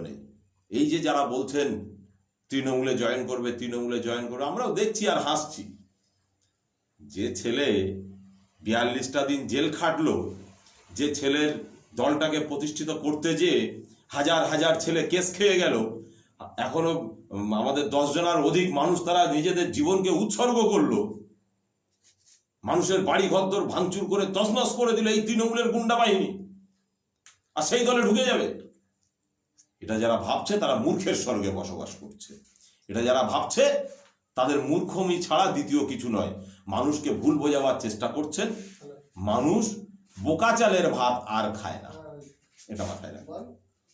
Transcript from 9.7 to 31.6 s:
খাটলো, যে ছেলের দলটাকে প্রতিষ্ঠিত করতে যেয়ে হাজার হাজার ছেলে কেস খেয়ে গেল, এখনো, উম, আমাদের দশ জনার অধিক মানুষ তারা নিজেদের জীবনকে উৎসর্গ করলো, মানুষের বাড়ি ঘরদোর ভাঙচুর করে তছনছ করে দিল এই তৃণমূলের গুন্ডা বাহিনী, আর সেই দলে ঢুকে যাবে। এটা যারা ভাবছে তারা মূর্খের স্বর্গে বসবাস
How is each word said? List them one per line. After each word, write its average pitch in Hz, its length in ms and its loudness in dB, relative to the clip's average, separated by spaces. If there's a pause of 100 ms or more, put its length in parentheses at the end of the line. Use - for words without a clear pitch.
খাটলো, 160 380 2 (720)
যে 135 260 -2
ছেলের 147 360 0 (440)
দলটাকে 151 440 0 (100)
প্রতিষ্ঠিত 147 400 -6 (140)
করতে 151 260 0 (120)
যেয়ে 156 180 4 (560)
হাজার 160 260 2 (100)
হাজার 156 220 4 (100)
ছেলে 165 240 0
কেস 180 260 0
খেয়ে 196 280 4
গেল, 151 140 2 (840)
এখনো, 156 340 0 (380)
উম, 104 240 -4
আমাদের 139 360 0
দশ 143 240 2
জনার 170 260 2 (100)
অধিক 180 180 2 (120)
মানুষ 170 260 2
তারা 175 160 4 (140)
নিজেদের 175 360 2
জীবনকে 185 400 2 (100)
উৎসর্গ 233 360 2 (160)
করলো, 147 260 4 (1600)
মানুষের 170 360 2 (100)
বাড়ি 190 180 4
ঘরদোর 190 400 2
ভাঙচুর 185 420 -2
করে 196 160 2 (100)
তছনছ 214 340 2 (100)
করে 233 180 4
দিল 220 100 2
এই 214 200 2
তৃণমূলের 226 440 2
গুন্ডা 226 240 2
বাহিনী, 220 340 4 (1300)
আর 156 80 0
সেই 240 220 2
দলে 240 220 4
ঢুকে 208 220 4
যাবে। - 180 2 (1300)
এটা 107 180 -4
যারা 113 180 2
ভাবছে 123 420 -2
তারা 135 240 2
মূর্খের 180 400 0
স্বর্গে 101 280 -2
বসবাস 87 400 -8 (100)